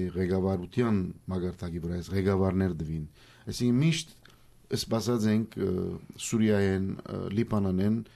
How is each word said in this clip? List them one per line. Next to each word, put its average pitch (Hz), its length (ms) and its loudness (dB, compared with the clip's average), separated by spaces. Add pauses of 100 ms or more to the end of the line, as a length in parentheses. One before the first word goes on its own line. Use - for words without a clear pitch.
ղեկավարության 92 920 0 (240)
մակարդակի 90 580 -4
վրա 87 160 -4
ես, 80 100 -10
ղեկավարներ 95 680 2
տվին, 78 260 -4 (380)
այսինքն, 120 360 0
միշտ 160 380 0 (520)
սպասած 113 600 0
ենք, 107 320 0
ը, 95 140 0 (420)
Սուրիայեն, 98 800 2
ը, - 320 -8
Լիբանանեն 101 720 0 (160)